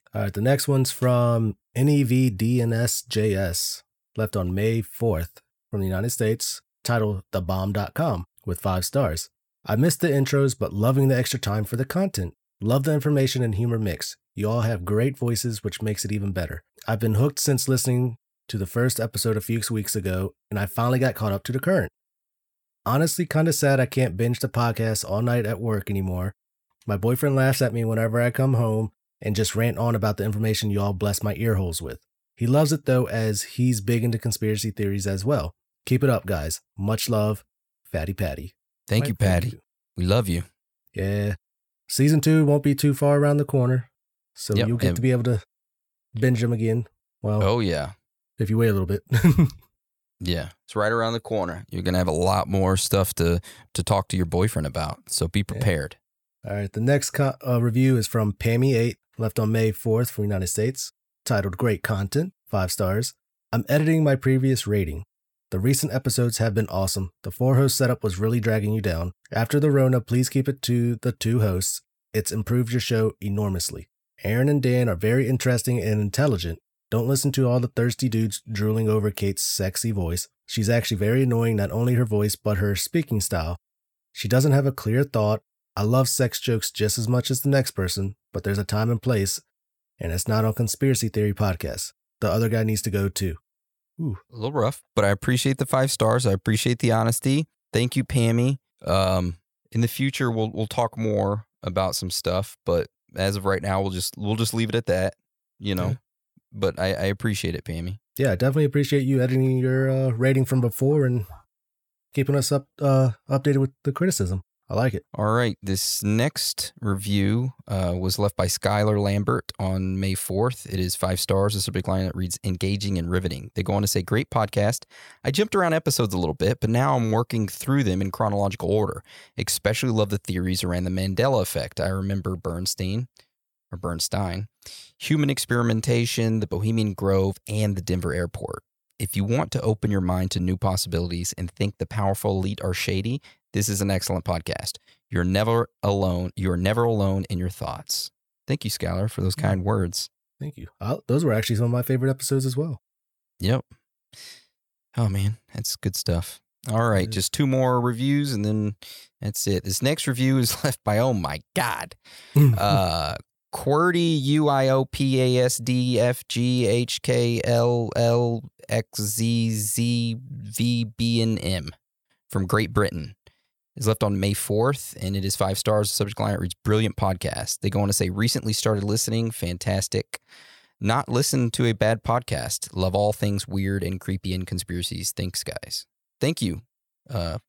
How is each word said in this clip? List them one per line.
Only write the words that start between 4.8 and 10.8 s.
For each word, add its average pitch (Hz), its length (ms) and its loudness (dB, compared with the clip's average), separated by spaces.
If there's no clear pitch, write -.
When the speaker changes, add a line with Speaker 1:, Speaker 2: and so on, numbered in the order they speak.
Speaker 1:
fourth 87 600 -4
from 104 100 -4
the 95 60 -2
United 95 240 -2
States, - 520 -2
titled 107 480 0
The 92 120 -2
Bomb 95 320 -2
dot 104 200 -4
com 120 300 0
with 90 140 -4
five 92 240 0
stars. 90 440 -2
"I 107 80 0
missed 156 240 2
the 170 80 2
intros, 139 500 2
but - 140 -4
loving 127 360 4